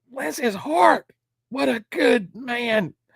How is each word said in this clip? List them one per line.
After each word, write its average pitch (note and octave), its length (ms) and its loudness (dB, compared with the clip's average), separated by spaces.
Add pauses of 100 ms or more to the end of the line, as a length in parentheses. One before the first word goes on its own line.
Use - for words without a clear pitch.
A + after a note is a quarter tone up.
(100)
Bless C4+ 280 -6
his A#3+ 160 -2
heart. D4 520 2 (440)
What C4+ 180 -2
a A3+ 220 -2
good B3+ 440 2
man. A#3 600 -2 (220)